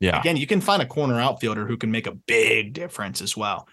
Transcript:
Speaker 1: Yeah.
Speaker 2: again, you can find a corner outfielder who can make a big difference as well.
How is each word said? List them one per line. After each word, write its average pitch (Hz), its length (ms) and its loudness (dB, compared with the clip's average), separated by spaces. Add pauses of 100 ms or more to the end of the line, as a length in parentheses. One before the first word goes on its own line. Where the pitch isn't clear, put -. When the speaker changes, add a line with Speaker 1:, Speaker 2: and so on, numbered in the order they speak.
Speaker 1:
Yeah. 90 180 4
Speaker 2:
again, 160 180 2
you 139 100 0
can 202 140 2
find 202 220 2
a 123 40 0
corner 127 340 0
outfielder 110 460 0
who 117 100 -4
can 113 140 -2
make 113 180 -2
a - 40 -6
big 113 600 2
difference 110 500 -8
as 101 140 -4
well. 104 360 -4